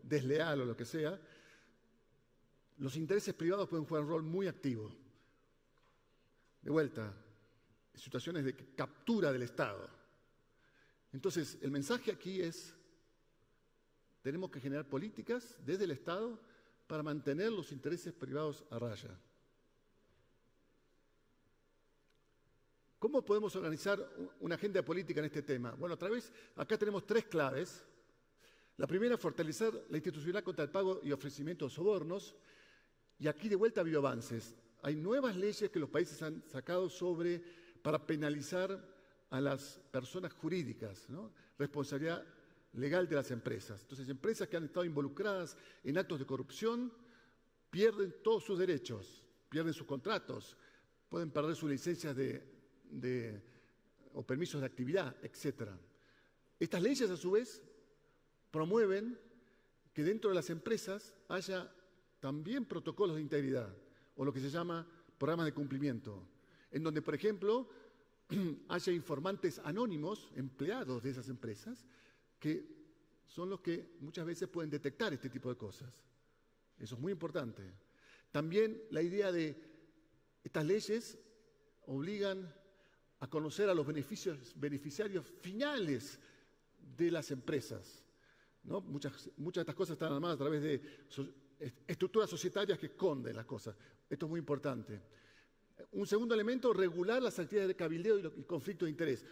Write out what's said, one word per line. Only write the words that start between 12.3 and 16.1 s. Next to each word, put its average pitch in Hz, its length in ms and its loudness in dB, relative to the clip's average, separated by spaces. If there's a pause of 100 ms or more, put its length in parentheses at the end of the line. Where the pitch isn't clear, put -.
es, - 340 -6 (1500)
tenemos 175 300 -4
que 139 80 -10
generar 139 280 -4
políticas 220 760 -4
desde 190 200 0
el 170 60 2
Estado 202 480 -4 (480)